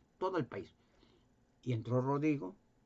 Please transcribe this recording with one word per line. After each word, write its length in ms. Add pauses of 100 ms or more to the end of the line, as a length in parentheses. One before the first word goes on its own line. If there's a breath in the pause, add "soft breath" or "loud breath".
(180)
todo 180
el 100
país. 300 (840 soft breath)
Y 100
entró 280
Rodrigo 540 (320)